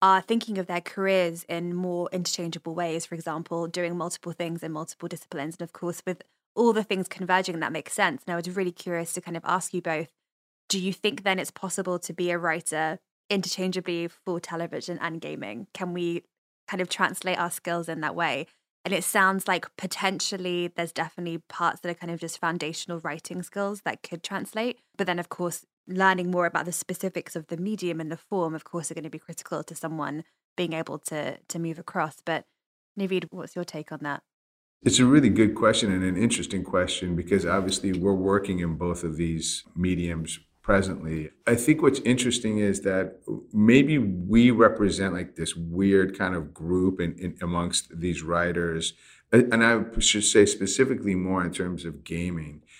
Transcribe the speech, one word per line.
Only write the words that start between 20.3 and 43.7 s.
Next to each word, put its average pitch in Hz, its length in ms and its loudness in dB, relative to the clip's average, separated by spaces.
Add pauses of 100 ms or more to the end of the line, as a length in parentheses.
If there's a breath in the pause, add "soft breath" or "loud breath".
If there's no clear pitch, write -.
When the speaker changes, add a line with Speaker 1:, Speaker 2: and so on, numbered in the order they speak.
Speaker 1:
there's 170 160 -4
definitely 170 460 -6 (100)
parts - 320 -2
that 175 100 -6
are 170 40 -4
kind 170 180 -8
of 170 80 -6
just 165 180 -8
foundational 165 640 -4
writing 165 420 -8
skills 202 440 -6
that 135 180 -6
could 170 200 -12
translate. 220 560 -6 (180)
But 185 100 -2
then, 175 120 0
of 170 100 -8
course, - 360 -6 (220)
learning 185 440 2
more 180 140 2
about 170 200 -2
the 180 80 -6
specifics - 600 -6
of 156 120 -8
the 165 100 -8
medium 175 440 -4
and 156 100 -6
the 165 60 -6
form, 165 360 -2
of 156 120 -10
course, 170 260 -8
are - 20 -10
gonna 160 160 -8
be 156 100 -12
critical 160 440 -8
to 165 120 -14
someone 156 500 -6 (320)
being 170 160 -2
able 156 240 -4
to, - 400 -6 (100)
to 170 120 -6
move 165 200 -4
across. 160 460 -6
But 160 200 -2 (540)
Naveed, 185 320 -2
what's 170 240 -12
your 180 100 -4
take 151 260 -12
on 147 100 -8
that? 143 200 -6 (600)
Speaker 2:
It's 117 180 4
a 127 60 8
really 135 240 8
good 101 260 6
question 107 340 4
and 92 140 2
an 90 140 0
interesting 98 460 0
question, 90 520 0
because 87 300 2
obviously 95 480 0
we're 92 200 2
working 95 460 2
in 82 160 0
both 85 300 -2
of 78 100 -4
these 82 480 -2 (120)
mediums 85 640 -2 (220)
presently. 82 680 0 (160)
I 117 100 4
think 151 260 4
what's 139 180 6
interesting 120 600 0
is 98 220 2
that 95 380 -2 (320)
maybe 131 460 8